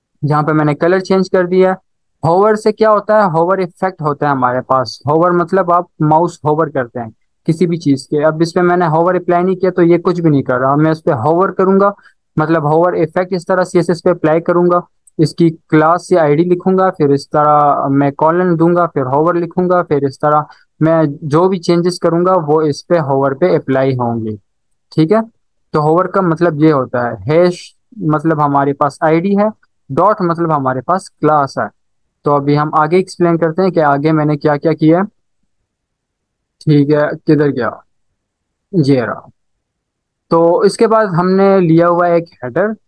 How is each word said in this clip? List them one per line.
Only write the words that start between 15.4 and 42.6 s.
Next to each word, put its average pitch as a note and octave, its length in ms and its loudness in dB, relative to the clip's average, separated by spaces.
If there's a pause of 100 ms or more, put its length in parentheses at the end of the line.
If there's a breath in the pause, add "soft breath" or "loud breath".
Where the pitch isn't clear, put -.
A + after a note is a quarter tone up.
class E3 600 0
या F3 100 4
आईडी D3 220 2
लिखूँगा, F#3 460 0
फिर D3 220 0
इस C#3+ 160 -2
तरह D3 600 2
मैं C#3 240 0
colon E3+ 420 0
दूंगा, E3+ 300 2
फिर D3 180 -4
hover D#3 320 0
लिखूँगा, F3 460 -2
फिर D3 220 -2
इस C3+ 140 -4
तरह D3+ 280 0 (340 soft breath)
मैं D#3+ 240 2 (200)
जो D#3+ 240 2
भी F#3+ 120 -4
changes F3 380 0
करूँगा F3 360 0 (100)
वो D3+ 180 0
इस D3 200 -4
पे F3 160 0
hover C3+ 360 -2
पे F3 220 0
apply C3+ 380 -2
होंगे, A#2 420 -6 (560)
ठीक D#3+ 200 0
है। A3+ 100 2 (520)
तो D#3 60 -2
hover D#3+ 260 2
का F#3+ 160 -2
मतलब E3 400 -2
ये D#3 80 4
होता B2 380 -2
है, A#2+ 140 -10
Hash F3 520 -2 (260)
मतलब D#3 400 -2
हमारे C#3+ 320 0
पास C#3+ 300 -4
आईडी E3+ 340 0
है, G#3 140 0 (400)
डॉट F#3+ 320 0
मतलब E3+ 300 -2
हमारे C3 280 -2
पास F#3 300 -4
class D3+ 480 -2
है। G#2+ 100 -4 (560)
तो D3 80 0
अभी C#3+ 220 0
हम D3+ 200 0
आगे D#3 240 2
explain F3 400 -2
करते E3 240 -2
हैं F#3 100 0
कि F3 80 0
आगे C#3+ 320 0
मैंने D3+ 240 0
क्या D3 200 -2
क्या D#3 160 -2
किया D#3 260 2
है। G3+ 60 -2 (1600)
ठीक D3 300 2
है, D3+ 160 2 (100)
किधर D3+ 320 2
गया, A#2+ 220 -4 (1040)
ये C#3 280 2
रहा। - 280 -8 (1040)
तो E3+ 340 2
इसके G3+ 220 0
बाद A3 220 2
हमने F#3+ 520 2
लिया E3 260 4
हुआ F3 220 2
एक E3+ 180 0 (180)
header, F3+ 300 -4 (140)